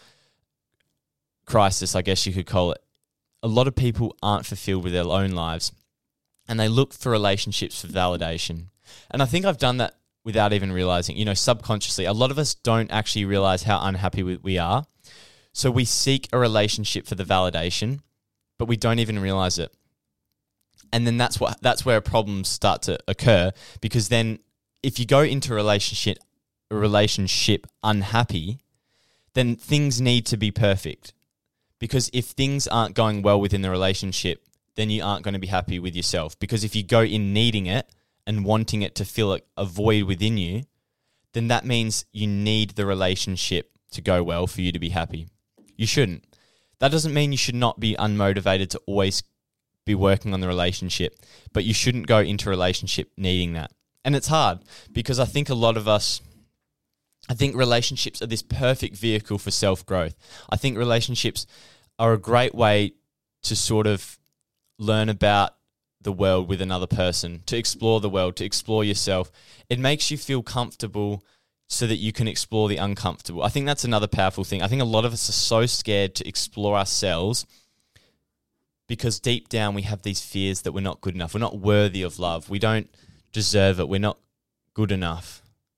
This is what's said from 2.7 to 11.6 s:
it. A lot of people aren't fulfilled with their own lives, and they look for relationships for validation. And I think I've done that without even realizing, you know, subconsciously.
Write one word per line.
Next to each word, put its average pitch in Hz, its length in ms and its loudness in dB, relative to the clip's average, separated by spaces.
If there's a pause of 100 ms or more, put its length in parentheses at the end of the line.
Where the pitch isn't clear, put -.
it. - 80 -6 (640)
A 117 60 -2
lot 120 180 2
of 131 80 -2
people 117 480 0
aren't 104 240 0
fulfilled 95 380 -4
with 90 80 -2
their 87 100 0
own 95 300 0
lives, 82 400 -4 (760)
and 113 120 -2
they 110 80 2
look 123 260 2
for - 160 -4
relationships 101 720 0
for - 80 -12
validation. 85 800 -2 (440)
And 131 100 -2
I 135 60 2
think 175 180 0
I've 175 140 0
done 127 200 2
that - 180 -2 (280)
without 104 280 2
even 98 180 0
realizing, 90 460 0
you 107 80 -2
know, 101 100 0
subconsciously. 107 720 -2